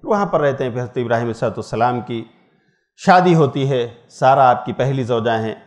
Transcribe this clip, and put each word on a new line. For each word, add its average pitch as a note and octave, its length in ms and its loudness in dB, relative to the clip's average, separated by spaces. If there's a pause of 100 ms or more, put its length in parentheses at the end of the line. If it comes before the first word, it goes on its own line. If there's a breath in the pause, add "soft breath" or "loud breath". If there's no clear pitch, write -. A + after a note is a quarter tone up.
वहाँ G3+ 220 -2
पर F3 140 0
रहते C3+ 240 0
हैं। B2+ 60 -4
फिर A#2+ 100 -6
हज़रत B2 180 -8
इब्राहिम A#2 340 -2
सलाम A#2 680 -4
की A2+ 300 -10 (760)
शादी F3+ 280 6
होती C#3 320 2
है, A#2+ 300 -4 (120)
सारा C3+ 360 4
आपकी A#2+ 280 2
पहली C3+ 320 -2
ज़ौजा A#2 280 0
हैं। A2 340 -4